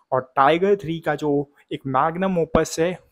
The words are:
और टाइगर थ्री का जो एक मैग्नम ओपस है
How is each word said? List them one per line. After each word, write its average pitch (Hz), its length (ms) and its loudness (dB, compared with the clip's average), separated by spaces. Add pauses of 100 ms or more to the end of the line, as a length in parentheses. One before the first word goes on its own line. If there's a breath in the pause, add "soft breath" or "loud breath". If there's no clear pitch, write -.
(120)
और 131 240 -2
टाइगर 170 400 4
थ्री 165 240 -8
का 156 140 -4
जो 143 400 -2 (180 soft breath)
एक 147 140 -8
मैग्नम 165 520 0
ओपस 160 420 -2
है 175 180 -2 (140)